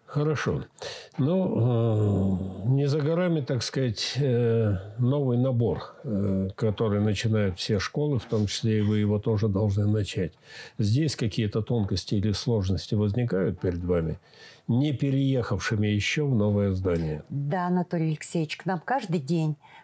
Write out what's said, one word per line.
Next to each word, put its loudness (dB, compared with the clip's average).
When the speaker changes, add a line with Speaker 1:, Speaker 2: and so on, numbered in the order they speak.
Speaker 1:
Хорошо. -2
Ну, 0
э, 2
не 2
за 0
горами, 0
так -2
сказать, -2
э, 2
новый 2
набор, 2
э, 0
который 0
начинают 0
все 0
школы, -2
в -6
том 0
числе 0
и 2
вы 2
его 2
тоже 0
должны 2
начать. 0
Здесь 2
какие-то 0
тонкости -2
или 2
сложности 0
возникают 0
перед -2
вами, 0
не 2
переехавшими 0
ещё 0
в 2
новое 2
здание? -2
Speaker 2:
Да, -2
Анатолий 0
Алексеевич, -4
к -14
нам -2
каждый -2
день 0